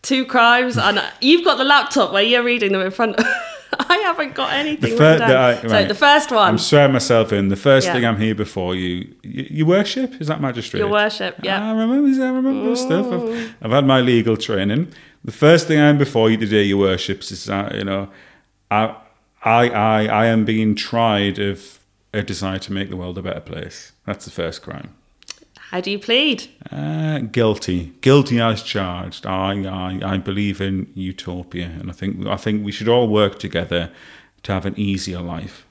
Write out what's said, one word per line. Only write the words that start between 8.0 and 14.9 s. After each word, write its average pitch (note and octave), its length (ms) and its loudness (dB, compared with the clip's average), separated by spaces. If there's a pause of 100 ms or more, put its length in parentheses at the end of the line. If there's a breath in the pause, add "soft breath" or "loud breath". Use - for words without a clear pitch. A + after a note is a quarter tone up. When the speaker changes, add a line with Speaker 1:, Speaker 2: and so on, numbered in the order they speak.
Speaker 2:
I'm A2+ 160 0
here A2 140 0
before F#2+ 420 -4
you, F2+ 380 -6 (100)
y-, C3 260 -10
your D3+ 160 0
worship, G#3 540 0
is D3+ 80 -6
that D#3 140 -4
magistrate? A#2+ 380 -4
Speaker 1:
Your G3+ 100 0
worship, G#3 520 -2
yeah. G3 280 -2
Speaker 2:
I - 20 -2
remember, C4 500 2
I B3+ 60 0
remember C4 480 0
stuff. B3+ 300 -2
I've, B3 160 -4
Speaker 1:
Mm. A3+ 260 -6 (140)
Speaker 2:
I've A2 100 -4
had C#3 140 2
my C3 160 4
legal A#2 340 2
training. G#2+ 520 -2 (360 loud breath)